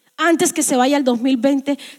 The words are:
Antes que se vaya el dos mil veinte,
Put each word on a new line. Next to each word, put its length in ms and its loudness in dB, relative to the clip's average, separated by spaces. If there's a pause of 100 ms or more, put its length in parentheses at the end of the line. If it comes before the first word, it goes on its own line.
(180)
Antes 340 2
que 100 -4
se 140 -2
vaya 200 2
el 80 -2
dos 160 0
mil 180 0
veinte, 400 0 (200)